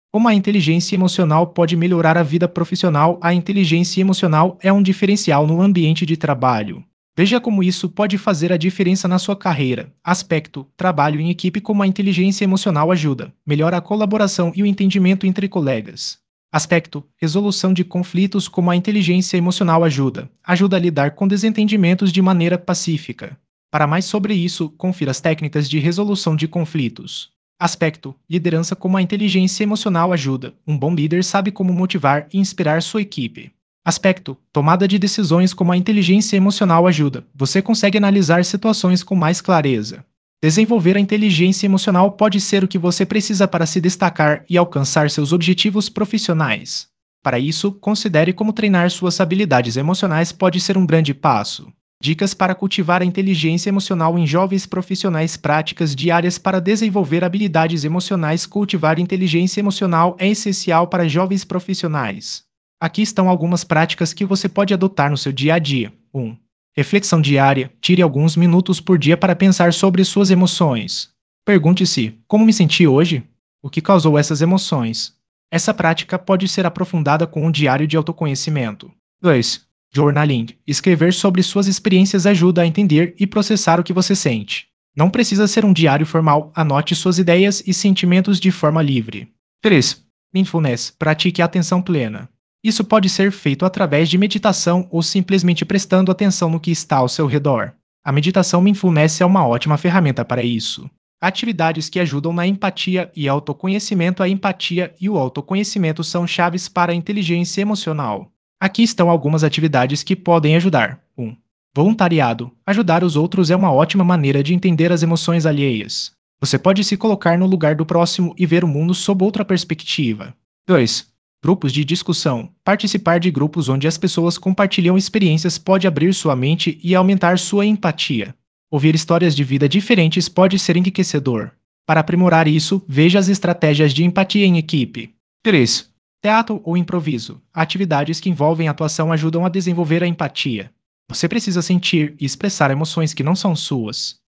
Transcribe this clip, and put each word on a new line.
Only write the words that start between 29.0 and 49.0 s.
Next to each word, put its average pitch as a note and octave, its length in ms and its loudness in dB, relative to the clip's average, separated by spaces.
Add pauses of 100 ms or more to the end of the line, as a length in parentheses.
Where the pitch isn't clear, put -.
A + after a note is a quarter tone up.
inteligência F#3+ 600 0
emocional F#3 480 0
ajuda, C3+ 420 -4 (120)
um D3+ 120 -2
bom D3+ 160 0
líder E3 300 0
sabe G3 260 -2
como F#3 220 -2
motivar D3+ 600 0
e F#3+ 60 -2
inspirar E3+ 420 0
sua G#3 220 -4
equipe. - 480 -10 (340)
Aspecto, E3+ 520 -2 (160)
tomada E3+ 340 2
de G3 120 2
decisões. F#3 540 2
Como F3+ 200 0
a F3 40 2
inteligência G3 600 2
emocional F#3+ 500 4
ajuda, D3 480 0
você C3+ 260 0
consegue G#3 380 0
analisar F#3 460 2
situações F#3 580 0
com F#3+ 140 -4
mais E3 260 0
clareza. C#3 600 0 (380)
Desenvolver G3 560 2
a - 20 2
inteligência G3 680 0
emocional F#3+ 460 2
pode G3+ 300 0
ser G3 200 0
o F#3 60 0
que - 80 -4
você F3+ 300 0
precisa G3 420 0
para E3+ 160 -2
se D#3+ 160 -2
destacar E3 680 0
e F3 80 2
alcançar D3+ 520 0
seus D3 220 -2
objetivos F3+ 560 0
profissionais. E3 1000 -4 (340)
Para B2 160 -2
isso, D#3+ 340 -2
considere F#3 640 0
como G#3+ 180 -2
treinar F#3+ 380 2
suas F3 280 -4